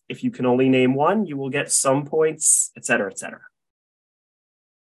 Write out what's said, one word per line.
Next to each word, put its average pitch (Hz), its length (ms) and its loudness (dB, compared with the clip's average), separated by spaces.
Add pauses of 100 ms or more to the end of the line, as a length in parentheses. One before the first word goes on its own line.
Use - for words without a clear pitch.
If 131 160 -10
you 120 60 0
can 127 140 -6
only 127 220 4
name 127 260 4
one, 180 320 0
you 147 120 -8
will 135 140 -6
get 143 200 -4
some 143 340 0
points, 156 720 0
et - 100 -18
cetera, 110 240 0
et - 100 -12
cetera. - 220 -14 (1500)